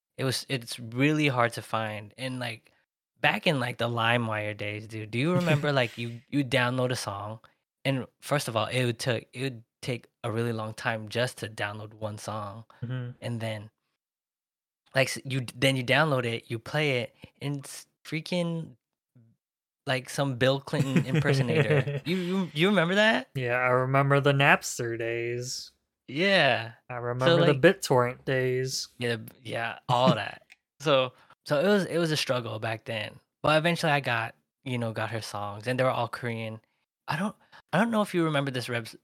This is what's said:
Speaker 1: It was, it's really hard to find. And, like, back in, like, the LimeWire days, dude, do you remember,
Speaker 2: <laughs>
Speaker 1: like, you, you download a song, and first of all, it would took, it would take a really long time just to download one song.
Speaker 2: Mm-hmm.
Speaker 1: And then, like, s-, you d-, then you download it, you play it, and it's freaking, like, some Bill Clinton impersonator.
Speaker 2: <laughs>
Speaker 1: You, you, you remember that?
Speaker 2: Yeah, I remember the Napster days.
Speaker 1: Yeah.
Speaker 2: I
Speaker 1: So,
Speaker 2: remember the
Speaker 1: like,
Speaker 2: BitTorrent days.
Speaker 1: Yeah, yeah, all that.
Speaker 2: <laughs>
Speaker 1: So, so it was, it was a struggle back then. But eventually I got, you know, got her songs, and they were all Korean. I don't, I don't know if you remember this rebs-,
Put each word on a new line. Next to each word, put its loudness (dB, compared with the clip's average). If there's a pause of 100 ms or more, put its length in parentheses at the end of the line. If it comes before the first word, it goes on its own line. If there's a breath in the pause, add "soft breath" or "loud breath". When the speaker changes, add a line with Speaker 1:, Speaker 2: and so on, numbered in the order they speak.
(180)
Speaker 1:
It -4
was, -2
it's -8
really 2
hard 2
to -8
find. -6
And, -8
like, -10 (480)
back 2
in, 2
like, -4
the 0
LimeWire 0
days, -8
dude, -12
do -4
you 2
remember, 2
Speaker 2:
<laughs> 0
Speaker 1:
like, 0
you, -8
you 0
download 2
a -2
song, -8 (440 soft breath)
and -2 (160)
first -2
of -4
all, 2
it 0
would 0
took, -2
it -8
would -8 (180)
take -8 (160)
a -4
really -2
long -6
time -4
just -2
to -8
download -8
one -8
song. -10 (180)
Speaker 2:
Mm-hmm. -8 (100)
Speaker 1:
And -6
then, -8 (1200)
like, 2
s-, -8
you -4
d-, -10
then 2
you -2
download 4
it, -4
you -4
play 0
it, -8 (260 loud breath)
and -4
it's -16 (180)
freaking, -4 (1160)
like, -2
some -2
Bill 4
Clinton 0
impersonator. 2
Speaker 2:
<laughs> -12
Speaker 1:
You, 0
you, -2
you 2
remember 4
that? 2
Speaker 2:
Yeah, -2
I 4
remember 4
the 4
Napster 2
days. -4 (380)
Speaker 1:
Yeah. 4 (180)
Speaker 2:
I -6
Speaker 1:
So, -6
Speaker 2:
remember 4
the 6
Speaker 1:
like, 0
Speaker 2:
BitTorrent 4
days. -2
Speaker 1:
Yeah, -2 (240)
yeah, -6
all 6
that. -6 (200)
Speaker 2:
<laughs> -20
Speaker 1:
So, 2 (320 soft breath)
so 0
it 2
was, 4
it -2
was 2
a 0
struggle -2
back -6
then. -6 (300)
But 4
eventually 2
I 2
got, -2 (300)
you -2
know, -2
got -4
her -4
songs, -8
and -2
they 4
were 4
all -2
Korean. -8 (480)
I -4
don't, -4 (380 soft breath)
I 2
don't 2
know 2
if -4
you 2
remember 0
this -6
rebs-, -6